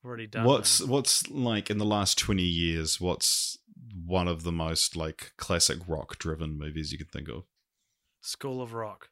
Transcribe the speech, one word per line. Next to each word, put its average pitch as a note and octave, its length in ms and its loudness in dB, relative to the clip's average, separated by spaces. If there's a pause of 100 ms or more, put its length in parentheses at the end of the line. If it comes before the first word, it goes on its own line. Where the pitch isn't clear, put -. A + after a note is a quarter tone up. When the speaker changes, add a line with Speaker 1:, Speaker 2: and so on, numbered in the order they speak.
Speaker 1:
already A2+ 240 -10
done A2 160 -2
Speaker 2:
What's, B2 340 6
Speaker 1:
that. - 100 0
Speaker 2:
what's, - 400 4
like, A#2 420 0
in G#2 80 2
the G#2 60 2
last G#2 320 4
twenty F#2+ 280 2
years, E2 560 0
what's - 580 0 (480)
one F2+ 220 2
of E2 160 -2
the E2+ 80 0
most, D#2+ 420 0
like, D#2+ 420 -6
classic E2+ 420 2 (100)
rock-driven D#2 680 -4
movies D2+ 360 -6
you - 60 -8
can D2 100 -12
think C#2+ 200 -10
of? B1 140 -10 (800)
Speaker 1:
School B2+ 420 -8
of A#2 100 -10
Rock. A2 400 -10